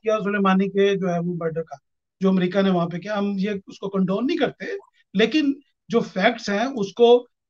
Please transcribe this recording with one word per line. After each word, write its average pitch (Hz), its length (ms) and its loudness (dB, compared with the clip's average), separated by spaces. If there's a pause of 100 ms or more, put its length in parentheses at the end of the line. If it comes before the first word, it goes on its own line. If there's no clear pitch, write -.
किया 214 160 0
सुलेमानी 196 500 2
के 196 280 2
जो 185 120 -4
है 175 120 -2
वो 175 140 -4
murder 165 260 -6
का, - 180 -12 (440)
जो 190 60 2
अमेरिका 185 340 0
ने 196 80 2
वहां 170 180 0
पे 170 100 -8
किया। 208 180 -8
हम 202 220 -4
ये 202 300 -4
उसको - 200 -10
condone 196 360 -2
नहीं 311 140 -2
करते, - 400 -4 (380)
लेकिन 277 440 2 (300)
जो 226 100 2
facts 208 500 -2
हैं 208 160 0
उसको 240 600 4 (240)